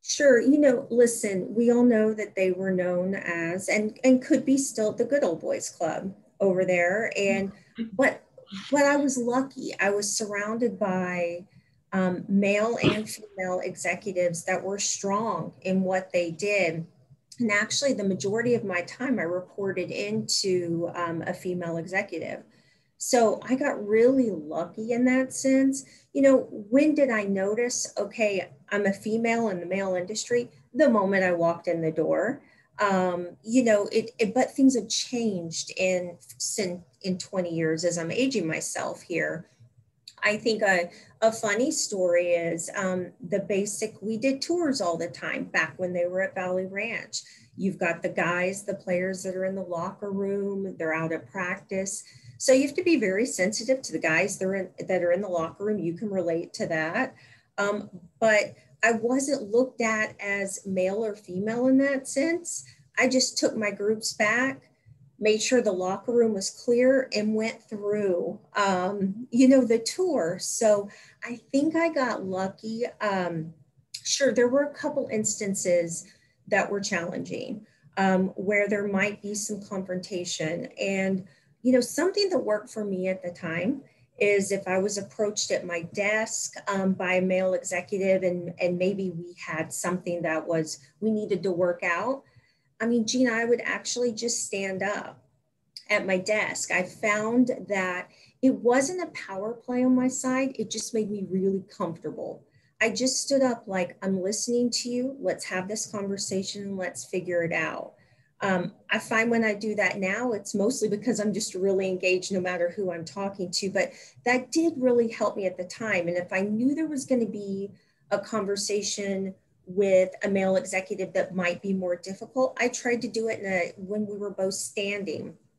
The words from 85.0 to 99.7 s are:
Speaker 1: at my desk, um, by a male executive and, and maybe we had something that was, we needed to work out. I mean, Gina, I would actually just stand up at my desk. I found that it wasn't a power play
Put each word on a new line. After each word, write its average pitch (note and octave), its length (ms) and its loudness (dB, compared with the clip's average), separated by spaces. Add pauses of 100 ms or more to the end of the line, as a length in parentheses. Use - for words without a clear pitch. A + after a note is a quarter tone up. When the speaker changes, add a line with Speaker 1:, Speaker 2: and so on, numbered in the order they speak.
Speaker 1:
at F#3 140 -2
my E3+ 160 -6 (120)
desk, G#3+ 600 -2 (160)
um, F#3+ 240 2
by F#3 220 0
a F#3 60 4
male F#3 320 2
executive F#3 720 0
and, F3 380 -2
and F3+ 160 0
maybe F#3 320 0
we F3 260 -10 (100)
had D#3+ 280 -6
something F3 480 -4
that D#3+ 240 -2
was, D#3+ 340 -2 (200)
we G#3+ 100 0
needed G#3 340 -2
to G3 80 0
work F3 320 0
out. G3 400 -2 (560)
I A3 60 -2
mean, A#3 220 2
Gina, B3 240 2
I A#3 140 0
would A#3 160 2
actually A3 520 -4
just A#3 320 -4
stand G3 380 -4
up - 380 -6 (680)
at G3+ 160 2
my F#3+ 120 2
desk. G3 540 -2
I F3+ 120 2
found A3 640 2 (180)
that F#3 420 -2 (320)
it C4 120 6
wasn't C4+ 500 2
a E4 80 -10
power G3 420 -8
play B3 300 -2